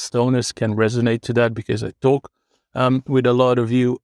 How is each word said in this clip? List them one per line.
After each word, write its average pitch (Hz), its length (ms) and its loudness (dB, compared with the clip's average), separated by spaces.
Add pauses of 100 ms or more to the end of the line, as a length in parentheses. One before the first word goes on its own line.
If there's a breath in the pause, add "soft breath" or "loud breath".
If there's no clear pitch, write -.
stoners 123 460 -2
can 110 220 -4
resonate 117 460 0
to - 100 -6
that 117 200 2
because 110 300 -6
I 110 180 -10
talk, 139 300 0 (460)
um, 127 320 0
with 131 180 2
a 123 60 2
lot 123 260 2
of 117 140 -2
you. 123 320 0